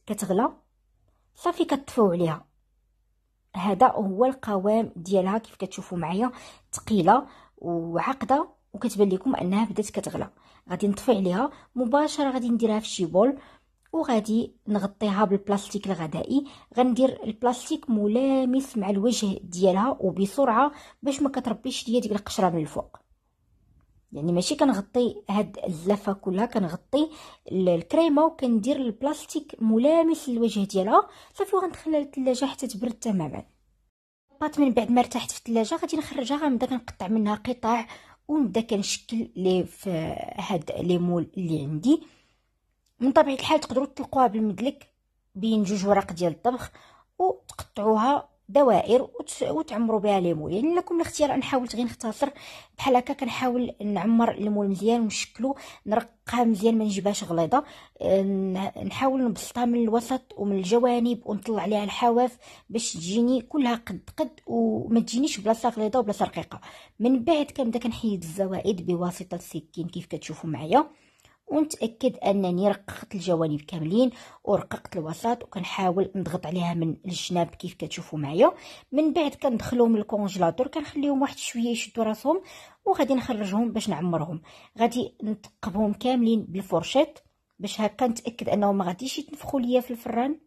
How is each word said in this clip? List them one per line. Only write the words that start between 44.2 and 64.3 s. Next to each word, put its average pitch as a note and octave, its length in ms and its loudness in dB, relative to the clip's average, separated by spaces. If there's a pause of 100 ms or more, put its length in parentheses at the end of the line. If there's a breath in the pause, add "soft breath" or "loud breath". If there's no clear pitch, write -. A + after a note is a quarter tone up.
بالمدلك G#3+ 640 -4 (420)
بين G#3+ 280 2
جوج G3 220 -2
وراق G3 280 2
ديال E3+ 180 0
الطبخ - 400 -4 (480 soft breath)
وتقطعوها A3 1120 0 (200)
دوائر A#3 520 6
وت-، - 420 -10
وتعمروا A3+ 560 0
بها G3 200 2
ليمون. E3 340 -2
يعني D4 220 0
لكم F4 200 -2
الاختيار، D4+ 380 0
انا C4 100 0
حاولت B3 320 -2
غير A#3+ 100 -2
نختصر. A#3 440 -4 (480 loud breath)
بحال C4 180 2
هكا B3 180 0
كنحاول B3 680 -2
نعمر G#3 500 2
الليمون G#3 380 0
مزيان G#3+ 320 2
ونشكلو، A3+ 540 -4 (300 loud breath)
نرقها A#3 580 0
مزيان، A3+ 340 4
ما A3 60 2
نجيبهاش G3+ 400 -2
غليظه. E3+ 400 2 (380 loud breath)
أه، F#3+ 200 4
ن-، F#3+ 640 -2
نحاول C4 360 0
نبسطها A#3+ 420 -2
من A#3+ 180 2
الوسط A#3 540 -2
ومن G3+ 200 0
الجوانب A#3+ 680 2
ونطلع G#3 360 -4
عليها G#3 220 0
الحواف A#3+ 540 2 (320 loud breath)
باش A3+ 240 -4
تجيني A#3 480 0
كلها B3 340 0
قد G3+ 420 -10
قد - 280 -4